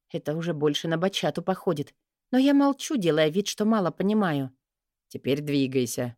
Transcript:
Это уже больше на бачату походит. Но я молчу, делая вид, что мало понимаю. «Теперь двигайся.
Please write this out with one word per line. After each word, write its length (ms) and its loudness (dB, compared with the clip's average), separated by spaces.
Это 240 -4
уже 160 -4
больше 340 -2
на 120 0
бачату 440 -2
походит. 520 -4
Но 80 2
я 140 6
молчу, 440 2
делая 320 4
вид, 200 0
что 160 -4
мало 260 2
понимаю. 600 0
«Теперь 320 -4
двигайся. 760 -2